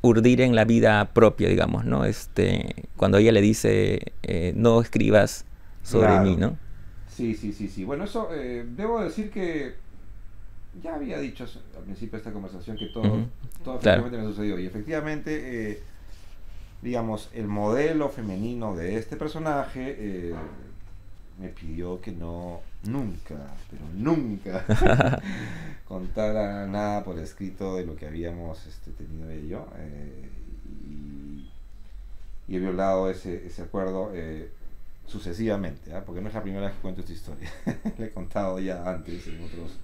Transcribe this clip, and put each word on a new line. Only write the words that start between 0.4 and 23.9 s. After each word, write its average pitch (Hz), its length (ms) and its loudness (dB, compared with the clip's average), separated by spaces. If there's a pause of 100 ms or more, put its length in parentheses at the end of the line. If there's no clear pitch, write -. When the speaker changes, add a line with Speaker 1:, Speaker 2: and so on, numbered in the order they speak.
Speaker 1:
en 123 140 8
la 110 100 8
vida 110 480 8
propia, 104 360 8
digamos, 95 360 4
¿no? 123 200 4
Este, 95 680 0 (200)
cuando 101 220 6
ella 110 140 10
le 104 100 8
dice, 101 720 4 (100)
eh, 87 320 0
"No 117 260 8
escribas 107 640 6 (380)
sobre 101 360 8
Speaker 2:
Claro. - 0 -
Speaker 1:
mí", 95 180 6
¿no? 117 200 2 (500)
Speaker 2:
Sí, 113 280 -2
sí, 104 180 -6
sí, 101 160 -6
sí. 98 160 -6
Bueno, 143 200 -4
eso, 214 280 -4
eh, 123 340 -6
debo 214 360 -2
decir 208 280 -4
que 165 440 -4 (960)
ya 165 220 -8
había 143 240 -4
dicho 127 260 -6
s-, - 140 -10 (180)
al 87 60 -12
principio 98 300 -8
de 110 60 -6
esta 107 140 -8
conversación 98 440 -8
que 113 100 -6
todo, 107 280 2
Speaker 1:
Ujú. 113 140 -2 (340)
Speaker 2:
todo 131 160 -4
Speaker 1:
Claro. 92 240 8
Speaker 2:
efectivamente 120 140 -4
me 110 80 -4
sucedió. 104 340 -2
Y 90 60 -4
efectivamente, 139 1040 -4
eh, - 120 -8 (1000)
digamos, 117 520 -2
el 110 140 -4
modelo 135 600 2
femenino 110 680 -4
de 90 220 -2
este 113 200 -6
personaje, 143 840 -4
eh, 85 520 -6 (840)
me 92 120 -10
pidió 87 520 -6
que - 100 -8
no, 87 560 -8 (160)
nunca, 101 840 -6
pero 76 200 -12
nunca, 101 800 -2